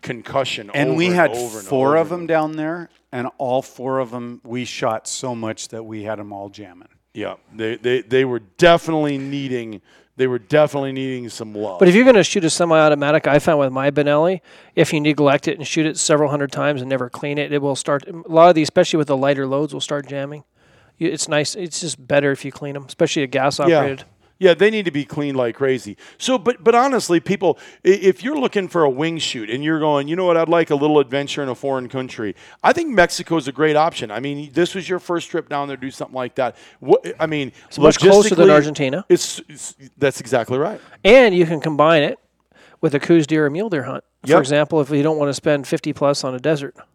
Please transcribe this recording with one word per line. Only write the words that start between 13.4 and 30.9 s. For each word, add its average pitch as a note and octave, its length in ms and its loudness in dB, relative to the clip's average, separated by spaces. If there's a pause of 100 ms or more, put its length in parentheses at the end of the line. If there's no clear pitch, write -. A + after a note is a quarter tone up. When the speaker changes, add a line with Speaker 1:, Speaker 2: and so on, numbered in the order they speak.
Speaker 3:
with C3+ 120 0
my C3+ 180 -2
Benelli, D3 520 0 (320)
if E3 180 2
you D#3 80 0
neglect D3 480 2
it D3 80 -4
and C#3+ 100 -12
shoot D#3 200 -2
it D#3 100 -4
several D3+ 320 2
hundred C#3 240 -4
times C#3+ 300 -4
and C3 80 -8
never B2+ 180 -4
clean C#3+ 300 -6
it, D3 120 -4
it D3 120 -2
will C#3 140 -2
start. C#3+ 300 -6
A G3 60 -16 (180)
lot E3 200 8
of F3 40 6
these, D#3 120 2
especially F3 320 0
with C#3+ 100 -2
the C#3+ 80 0
lighter C3+ 300 0
loads, C#3 260 -4
will C#3+ 80 -10
start C#3+ 260 -8
jamming. C#3+ 380 -12 (540)
You, E3 120 -2
it's D#3+ 180 -6
nice. D3+ 260 -2
It's E3+ 260 -10
just C3+ 260 -10
better C#3+ 240 2
if C3+ 140 -6
you C3+ 80 -10
clean C#3+ 240 -12
'em, C#3 80 -14
especially F3 380 -2
a C3+ 40 -2
gas C3 320 -2
Speaker 1:
Yeah. D3 60 -2 (140)
Speaker 3:
operated. C#3 260 -4 (360)
Speaker 1:
Yeah, F3+ 140 6
they F#3+ 160 4
need G#3+ 140 -4
to E3+ 80 -4
be C#3+ 120 -4
cleaned C#3+ 320 -6
like A#2+ 200 -2
crazy. C3 400 -4 (200)
So, B3+ 220 -2
but, A3+ 240 -2
but A3+ 100 4
honestly, A#3+ 460 2
people, F3+ 400 -2 (260)
i-, F3 40 4
if F#3+ 340 4
you're B3+ 160 -6
looking G3+ 300 -2
for E3 160 0
a D3 40 4
wing D#3+ 300 -4
shoot A2 320 -8
and C3 140 -6
you're D#3 160 -2
going, D3 260 0
"You D#3 80 -4
know F#3 120 -2
what, F3 100 2
I'd E3 120 0
like E3 220 2
a D3+ 60 0
little D3+ 240 2